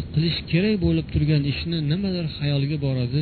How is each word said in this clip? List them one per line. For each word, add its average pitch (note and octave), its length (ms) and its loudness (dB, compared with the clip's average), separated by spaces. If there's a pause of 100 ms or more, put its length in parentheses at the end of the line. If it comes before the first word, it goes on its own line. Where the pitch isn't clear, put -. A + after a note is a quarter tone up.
qilish D#3 400 0
kerak G3+ 340 2
bo'lib E3+ 300 2
turgan D3+ 360 2
ishni E3 380 -2
nimadir F3 460 0
xayoliga C#3+ 500 -2
boradi, C3 440 -2